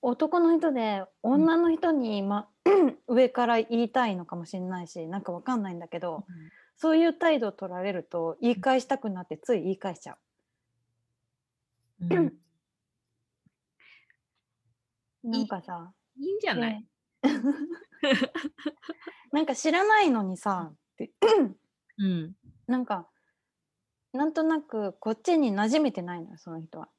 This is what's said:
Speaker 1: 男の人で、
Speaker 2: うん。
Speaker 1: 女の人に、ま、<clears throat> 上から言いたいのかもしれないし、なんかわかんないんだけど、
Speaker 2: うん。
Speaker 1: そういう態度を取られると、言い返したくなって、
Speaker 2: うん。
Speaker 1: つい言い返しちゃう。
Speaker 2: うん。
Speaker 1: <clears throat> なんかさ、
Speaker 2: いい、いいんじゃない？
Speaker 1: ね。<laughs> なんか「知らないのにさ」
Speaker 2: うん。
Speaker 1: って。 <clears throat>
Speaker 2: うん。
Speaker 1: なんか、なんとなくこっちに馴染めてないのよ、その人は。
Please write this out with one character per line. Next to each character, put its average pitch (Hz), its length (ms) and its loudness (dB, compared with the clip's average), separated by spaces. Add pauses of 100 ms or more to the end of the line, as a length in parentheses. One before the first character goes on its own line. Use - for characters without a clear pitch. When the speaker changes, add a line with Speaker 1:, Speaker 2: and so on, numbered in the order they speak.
Speaker 1:
男 302 380 0
の 330 180 6
人 320 140 2
で、 214 320 -2 (300)
Speaker 2:
う 285 40 4
ん。 311 60 6
Speaker 1:
女 330 140 4
の 339 160 4
人 330 180 0
に、 226 320 0
ま、 202 260 -4 (140)
<clears throat> 359 440 4
上 247 220 4
か 247 160 0
ら 233 160 2
言 233 200 0
い 226 100 0
た 247 160 2
い 196 80 -2
の 175 100 -8
か 175 100 -12
も 175 100 -10
し - 80 -16
れ 185 80 -6
な 180 220 -6
い 170 40 -14
し、 165 200 -12
な 185 120 -6
ん - 20 -12
か 190 100 -8
わ 175 100 -8
か 254 140 -2
ん 220 80 -2
な 190 80 -8
い 175 40 -10
ん 170 40 -10
だ 170 80 -16
け 170 120 -8
ど、 170 280 -8
Speaker 2:
う 180 40 -20
ん。 160 200 -20 (260)
Speaker 1:
そ 320 140 2
う 311 60 6
い 330 100 6
う 320 60 2
態 320 260 2
度 220 100 -2
を - 20 -10
取 196 200 -10
ら 180 100 -8
れ 196 120 -4
る 175 100 -6
と、 165 380 -6
言 240 100 2
い 190 100 -2
返 262 180 2
し 240 60 -10
た 269 120 -2
く 220 120 -6
な 185 120 -8
っ 180 60 -14
て、 156 80 -10
Speaker 2:
う - 40 -18
ん。 - 20 -20
Speaker 1:
つ 240 140 0
い 165 80 -2
言 185 100 -2
い 185 60 -6
返 180 160 -8
し - 60 -20
ち - 80 -18
ゃ 135 40 -18
う。 - 40 -20 (1800)
Speaker 2:
う 180 60 -8
ん。 170 40 -4
Speaker 1:
<clears throat> 175 280 2 (2750)
な 240 160 -4
ん 220 80 -2
か 185 140 -6
さ、 175 320 -14 (240)
Speaker 2:
い 269 80 -12
い、 370 40 -4
い - 20 -2
い 392 40 -2
ん 427 40 -4
じ 415 100 -2
ゃ 233 60 -2
な 233 160 -2
い？ - 20 -4
Speaker 1:
ね。 214 140 -12 (360)
<laughs> - 2000 -4
な 294 100 2
ん 311 40 0
か 262 100 -4
「知 311 160 0
ら 370 160 4
な 427 140 6
い 349 100 4
の 226 120 2
に 190 140 -4
さ」 180 320 -4
Speaker 2:
う 151 40 -20
ん。 - 0 -
Speaker 1:
っ - 40 -20 (200)
て。 - 140 -10 (100)
<clears throat> 392 360 4 (400)
Speaker 2:
う 202 100 -2
ん。 170 280 -4 (320)
Speaker 1:
な 254 120 0
ん 254 60 -4
か、 185 240 -6 (1040)
な 269 120 0
ん 311 80 -2
と 320 100 0
な 320 180 0
く 208 380 -6
こ 220 120 -4
っ 220 100 -6
ち 349 160 2
に 247 180 2
馴 208 140 2
染 294 120 2
め 277 120 2
て 185 80 -8
な 175 160 -8
い 165 60 -10
の - 80 -18
よ、 160 60 -20
そ - 140 -16
の 165 100 -10
人 160 180 -16
は。 156 200 -16